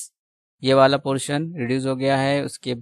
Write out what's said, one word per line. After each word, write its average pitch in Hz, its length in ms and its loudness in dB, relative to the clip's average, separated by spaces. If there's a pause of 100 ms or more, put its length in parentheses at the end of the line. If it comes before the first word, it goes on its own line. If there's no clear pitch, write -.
(640)
ये 131 100 2
वाला 135 260 6
portion 143 580 -4
reduce 131 280 -2
हो 131 100 -2
गया 135 220 0
है। 139 280 0
उसके 131 360 -8